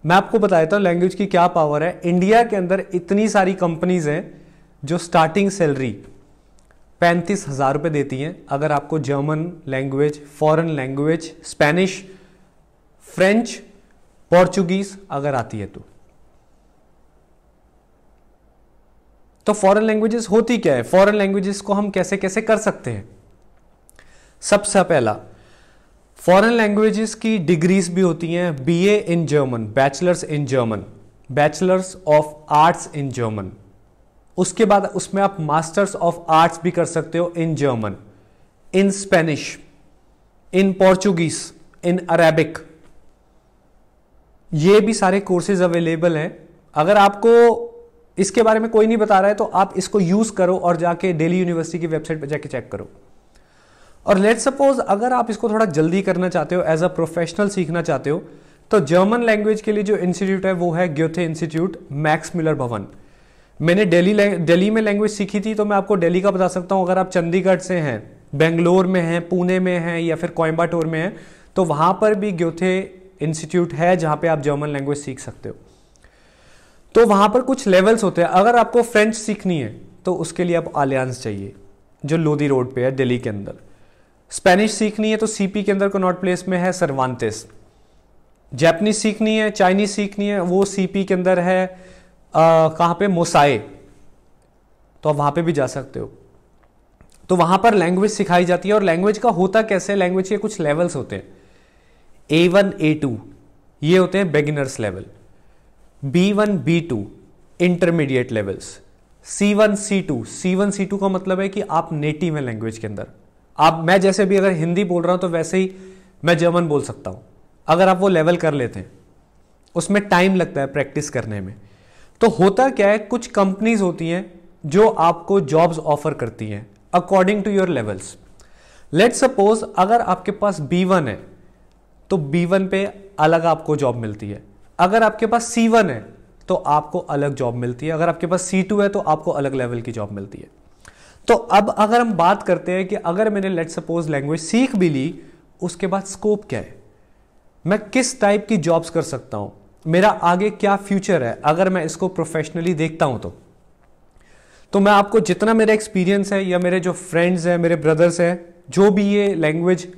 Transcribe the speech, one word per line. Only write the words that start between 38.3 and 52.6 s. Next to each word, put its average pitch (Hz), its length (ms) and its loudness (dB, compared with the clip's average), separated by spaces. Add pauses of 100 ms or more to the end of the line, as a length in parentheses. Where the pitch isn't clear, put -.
in 196 180 4
Spanish, 165 520 0 (1080)
in 190 280 2
Portuguese, 185 720 2 (340)
in 175 200 -2
Arabic। 160 520 2 (2000)
ये 185 260 6
भी 220 140 0
सारे 196 260 0
कोर्सेज 185 420 0
अवेलेबल 170 540 0
हैं। - 320 -8 (260)
अगर 170 220 2
आपको 233 640 6 (580)
इसके 226 240 2
बारे 220 180 4
में 220 100 -4
कोई 220 160 4
नहीं 226 100 2
बता 214 240 4
रहा 196 80 4
है, 208 60 2
तो 208 100 -2
आप 196 320 0
इसको 190 240 -2
यूज़ 202 320 2
करो 185 240 2
और 170 200 0
जाके 170 360 -2
दिल्ली 165 260 0
यूनिवर्सिटी 170 400 -2
की 165 80 -6
वेबसाइट 156 340 -4
पर 143 60 -10
जाके 143 220 -8
चेक 123 240 -8